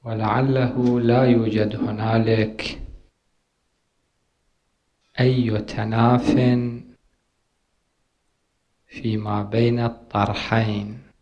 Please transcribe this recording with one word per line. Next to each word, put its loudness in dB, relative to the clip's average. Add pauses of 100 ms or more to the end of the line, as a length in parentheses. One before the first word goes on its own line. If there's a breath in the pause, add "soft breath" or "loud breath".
ولعله 0
لا 4
يوجد 2
هنالك -2 (2500)
أي 2
تناف 0 (2500)
فيما -4
بين 0
الطرحين -2 (200)